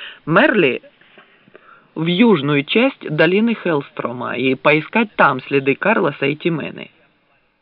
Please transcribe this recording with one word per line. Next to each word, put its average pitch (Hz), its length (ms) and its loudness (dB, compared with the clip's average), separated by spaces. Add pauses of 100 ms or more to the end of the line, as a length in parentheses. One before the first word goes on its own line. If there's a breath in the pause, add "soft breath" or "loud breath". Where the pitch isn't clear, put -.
(260 loud breath)
Мерли 175 560 2 (1160 soft breath)
в 165 60 -2
южную 165 580 2
часть 247 380 -2
долины 180 600 0
Хеллстрома 123 760 -6
и 131 180 0
поискать 156 600 0
там 143 260 2
следы 135 340 0
Карлоса 165 520 -2
и 147 100 -2
Тимены. - 540 -8 (720)